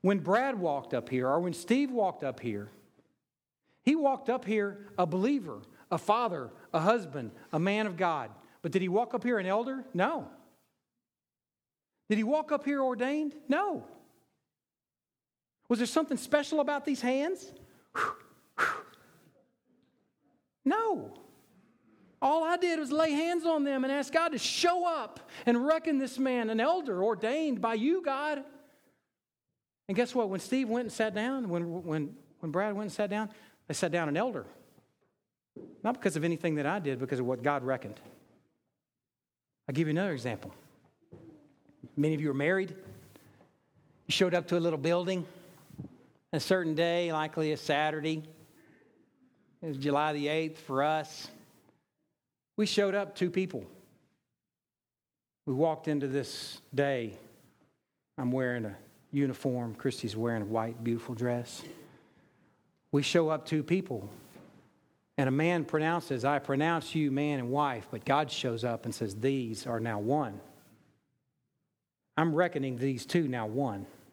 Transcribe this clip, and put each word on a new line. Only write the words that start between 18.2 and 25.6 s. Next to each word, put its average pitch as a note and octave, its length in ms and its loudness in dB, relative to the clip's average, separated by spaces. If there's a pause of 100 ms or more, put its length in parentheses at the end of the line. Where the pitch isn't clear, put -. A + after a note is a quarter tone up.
No. F4 500 0 (1040)
All D#4 240 4
I E4+ 140 2
did F4 200 2
was C#4+ 140 -2
lay D#4 200 4
hands E4 340 0
on D#4 180 4
them C4+ 200 0
and C4 80 0
ask C#4+ 200 -2
God E4 200 2
to C#4 60 -2
show F4 480 2
up D#4 340 -4 (260)
and A#3+ 200 4